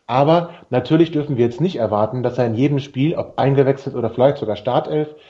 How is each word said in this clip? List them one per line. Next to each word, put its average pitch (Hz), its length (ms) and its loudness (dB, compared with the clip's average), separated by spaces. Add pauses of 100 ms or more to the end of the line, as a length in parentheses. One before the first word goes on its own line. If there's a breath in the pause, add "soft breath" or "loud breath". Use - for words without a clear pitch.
Aber 151 420 2 (200 loud breath)
natürlich 160 420 2
dürfen 147 240 -2
wir 120 80 4
jetzt 117 160 -2
nicht 175 160 -2
erwarten, 110 480 0
dass 120 140 -2
er 123 80 2
in 110 100 -2
jedem 143 240 0
Spiel, 139 340 -2
ob - 240 -6
eingewechselt 135 560 0
oder 113 160 -2
vielleicht 139 280 2
sogar 107 180 -4
Startelf, 151 580 -2 (160 loud breath)